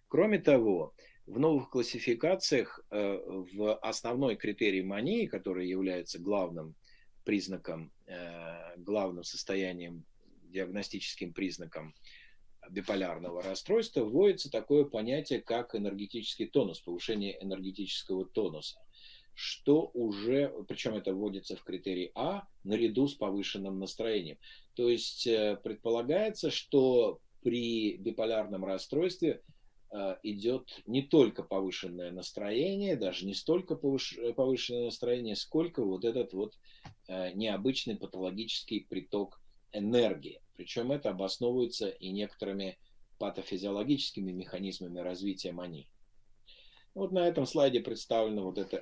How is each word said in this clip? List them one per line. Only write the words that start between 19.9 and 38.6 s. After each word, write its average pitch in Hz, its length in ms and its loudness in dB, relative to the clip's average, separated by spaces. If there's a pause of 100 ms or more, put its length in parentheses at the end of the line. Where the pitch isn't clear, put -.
уже, 120 560 2 (180)
причём 107 280 -4
это 101 180 -2
вводится 98 420 -4
в - 80 -18
критерий 90 520 -4
А, 180 280 -2 (200)
наряду 113 440 2
с 139 80 -4
повышенным 98 640 -4
настроением. 98 580 -4 (380)
То 120 140 4
есть, - 380 0
э, 107 360 4
предполагается, 131 880 0
что 127 680 6 (220)
при 117 560 2
биполярном 107 680 0
расстройстве, 147 760 0 (500)
э, 98 320 -2
идёт 110 640 -2
не 123 160 0
только 135 420 8
повышенное 90 680 -4
настроение, 139 840 0
даже 95 300 -2
не 101 80 -2
столько 165 420 0
повыш-, 135 440 -2
э, 117 140 -2
повышенное 123 520 0
настроение, 120 500 -2
сколько 156 480 0
вот 95 220 0
этот 117 280 0
вот, 104 240 -4 (500)
э, 92 260 -4
необычный 107 640 -2
патологический 98 920 -6